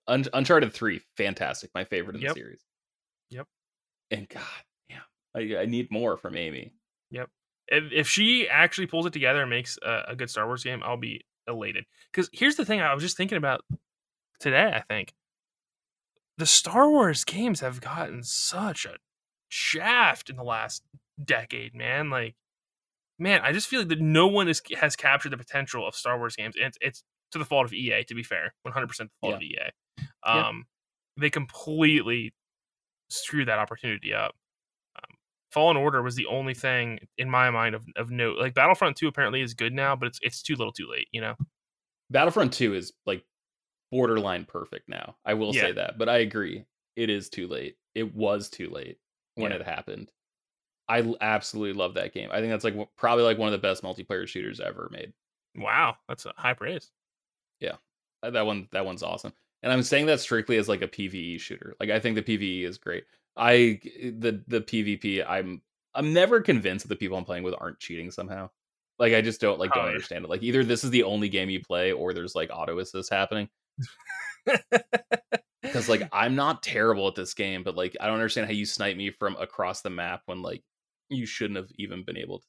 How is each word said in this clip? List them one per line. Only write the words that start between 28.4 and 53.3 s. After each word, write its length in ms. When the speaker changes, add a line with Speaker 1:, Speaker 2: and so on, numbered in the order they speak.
Speaker 2:
one 100
hundred 140
percent 240
the 100
fault 120
Speaker 1:
Yeah. 40
Speaker 2:
of 60
E 180
A. 100
Speaker 1:
Yeah. 180
Speaker 2:
Um, 160
they 120
completely 1040
screwed 380
that 120
opportunity 540
up. 220
Um, 200
Fallen 260
Order 260
was 120
the 120
only 280
thing 440
in 120
my 220
mind 240
of, 100
of 140
note. 280
Like, 160
Battlefront 420
two 100
apparently 340
is 120
good 200
now, 220
but 120
it's, 160
it's 200
too 120
little, 180
too 160
late. 220
You 100
know, 140
Speaker 1:
Battlefront 420
two 220
is, 180
like, 200
borderline 540
perfect 440
now. 360
I 100
will 180
Speaker 2:
Yeah. 80
Speaker 1:
say 120
that, 240
but 120
I 100
agree, 460
it 140
is 200
too 180
late. 300
It 200
was 340
too 200
late 300
when 160
Speaker 2:
Yeah. 60
Speaker 1:
it 60
happened. 480
I 120
l-, 200
absolutely 580
love 160
that 180
game. 180
I 100
think 100
that's, 140
like, 80
w-, 240
probably, 280
like, 120